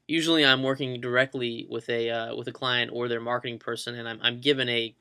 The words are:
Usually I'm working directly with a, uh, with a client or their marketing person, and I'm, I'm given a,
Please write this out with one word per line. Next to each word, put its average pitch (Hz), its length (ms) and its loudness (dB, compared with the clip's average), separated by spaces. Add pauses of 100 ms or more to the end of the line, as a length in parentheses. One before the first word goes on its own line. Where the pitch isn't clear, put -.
Usually 160 360 4
I'm 131 200 6
working 131 360 -2
directly 123 680 0
with 117 180 -6
a, 117 220 0
uh, 117 240 -4
with 117 140 -8
a 120 40 -8
client 120 400 0
or 120 140 -2
their 117 140 -2
marketing 120 400 -4
person, 120 340 -6
and 117 140 -8
I'm, 113 120 -8
I'm 120 200 0
given 135 280 4
a, 117 320 0